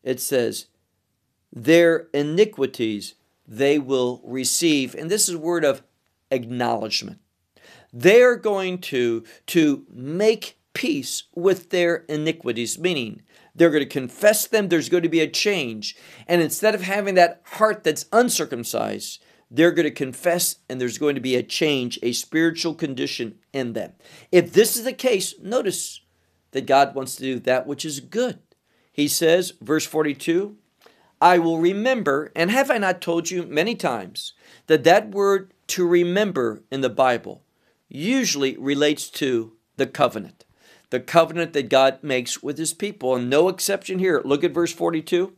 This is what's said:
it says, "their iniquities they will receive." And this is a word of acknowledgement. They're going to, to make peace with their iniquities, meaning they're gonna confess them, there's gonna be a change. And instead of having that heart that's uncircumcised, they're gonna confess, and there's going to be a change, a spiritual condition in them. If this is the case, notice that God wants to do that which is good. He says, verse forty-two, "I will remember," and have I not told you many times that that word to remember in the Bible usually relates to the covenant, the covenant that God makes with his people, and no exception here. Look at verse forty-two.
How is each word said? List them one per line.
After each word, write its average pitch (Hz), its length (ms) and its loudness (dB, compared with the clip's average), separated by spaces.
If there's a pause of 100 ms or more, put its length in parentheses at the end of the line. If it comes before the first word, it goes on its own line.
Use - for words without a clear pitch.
it 127 160 -4
says, - 480 -2 (840)
"their 165 640 4
iniquities 139 1000 -2 (320)
they 139 300 2
will 127 460 -2
receive." 131 720 -2
And 160 140 -10
this 208 180 0
is 175 80 -4
a 160 40 -8
word 165 260 -2
of 135 180 0 (480)
acknowledgement. 117 880 -4 (720)
They're 226 440 6
going 185 460 -4
to, 120 420 -2 (240)
to 147 420 2
make 180 680 -2 (140)
peace - 500 -6 (100)
with 190 380 0
their 175 360 0
iniquities, 151 680 -4
meaning 151 460 -4 (320)
they're 165 160 6
gonna 143 160 0
confess 196 580 -6
them, 208 240 0
there's 160 200 0
gonna 170 200 0
be 165 120 2
a 151 60 0
change. 135 720 -6 (300)
And 175 120 2
instead 196 360 0
of 185 60 -6
having 196 340 -4
that 175 300 4
heart 214 380 -2
that's 156 280 -2
uncircumcised, 120 1080 -2 (300)
they're 160 220 6
gonna 165 180 0
confess, - 680 -4 (120)
and 127 100 -8
there's 120 200 -4
going 147 160 0
to 131 60 -6
be 127 140 0
a 123 60 2
change, 131 640 -2
a 120 100 -2
spiritual 165 640 -2
condition 135 640 -6 (140)
in 123 200 -6
them. 104 200 -8 (380)
If 175 220 4
this 220 240 4
is 226 60 -6
the 254 100 -4
case, 226 460 -2
notice - 640 -6 (500)
that 131 160 -6
God 135 260 4
wants 131 220 -8
to 131 80 -12
do 131 160 -4
that 127 260 0
which 143 180 -8
is 147 160 -8
good. 233 380 -4 (540)
He 147 160 0
says, 170 520 2
verse 143 260 -2
forty-two, 165 720 -2 (640)
"I 180 200 8
will 165 200 0
remember," 185 760 0
and 170 160 0
have 269 200 2
I 240 60 2
not 185 240 -2
told 170 280 -2
you 180 140 -4
many 156 320 -2
times 110 580 -6 (340)
that 156 160 4
that 208 280 6
word 196 420 0 (140)
to 180 180 -2
remember 175 840 0
in 135 100 -4
the 127 80 0
Bible 131 540 0 (440)
usually 156 720 -2
relates 143 520 0
to 117 480 -2 (180)
the 135 100 0
covenant, 120 600 -4 (460)
the 127 80 -2
covenant 165 540 0
that 139 160 -2
God 135 320 4
makes 127 400 -4
with 135 160 -8
his 156 160 -6
people, 131 420 -4
and 123 140 -2
no 160 200 4
exception 185 500 -4
here. 180 240 2
Look 185 200 0
at 170 100 -2
verse 165 180 -2
forty-two. 170 680 -2